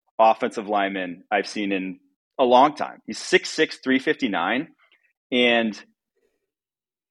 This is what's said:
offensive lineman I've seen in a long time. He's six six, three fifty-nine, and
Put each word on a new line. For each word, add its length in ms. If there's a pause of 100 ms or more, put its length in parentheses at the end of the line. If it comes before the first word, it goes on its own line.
(180)
offensive 500
lineman 640
I've 160
seen 260
in 280 (380)
a 60
long 300
time. 320
He's 120
six 320
six, 340
three 140
fifty-nine, 720 (600)
and 500 (1300)